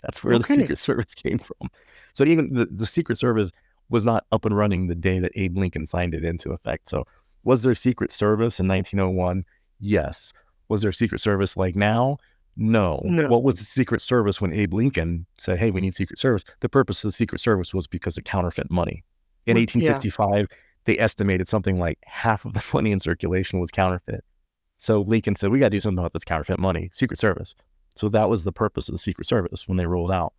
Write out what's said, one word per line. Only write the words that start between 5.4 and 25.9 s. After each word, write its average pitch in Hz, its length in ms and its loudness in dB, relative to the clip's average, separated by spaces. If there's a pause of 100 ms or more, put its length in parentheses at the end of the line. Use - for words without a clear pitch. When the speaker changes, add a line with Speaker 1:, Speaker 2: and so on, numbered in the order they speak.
Speaker 1:
Lincoln 87 280 -2
signed 87 280 -2
it 80 120 -4
into 85 260 -4
effect. - 380 -8
So - 160 -4 (380)
was 120 200 2
there 123 120 4
Secret - 360 -2
Service 107 480 0
in 92 80 2
nineteen 95 320 0
oh 92 100 2
one? 92 360 -2 (340)
Yes. 98 540 -2 (340)
Was 104 140 0
there 104 100 0
Secret 107 300 -2
Service 98 340 0
like 92 220 0
now? 117 400 2 (380)
No. 104 480 2
Speaker 2:
No. 165 260 2
Speaker 1:
What 120 140 4
was 127 140 4
the 104 80 -10
Secret 120 360 0
Service 107 400 2
when 90 120 0
Abe 95 200 0
Lincoln 85 520 0 (120)
said, 92 200 -2
"Hey, 110 140 2
we 92 100 0
need 92 140 -2
Secret - 240 -4
Service"? 117 240 2 (160)
The 123 100 -4
purpose - 340 2
of 107 60 0
the 92 40 -6
Secret - 260 -2
Service 98 340 0
was 92 140 -2
because - 300 -6
of 85 80 -12
counterfeit - 440 -4
money. 85 340 -2 (420)
In 117 100 2
Speaker 2:
Well, 113 40 6
yeah. 117 40 4
Speaker 1:
eighteen 117 180 0
sixty-five, 104 680 0 (380)
they - 140 2
estimated 98 480 0
something 95 320 0
like 85 240 -2
half - 420 -2
of 104 80 -10
the 98 140 -4
<laughs> - 60 -6
money 107 180 2
in 98 80 2
circulation 90 600 -2
was 87 120 -4
counterfeit. 92 520 -2 (540)
So 107 240 2
Lincoln 104 340 2
said, 101 140 0
"We 131 100 4
gotta 120 120 4
do 101 80 0
something 92 200 -2